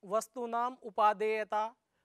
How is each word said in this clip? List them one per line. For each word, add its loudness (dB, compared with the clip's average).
वस्तूनाम् -4
उपादेयता, 0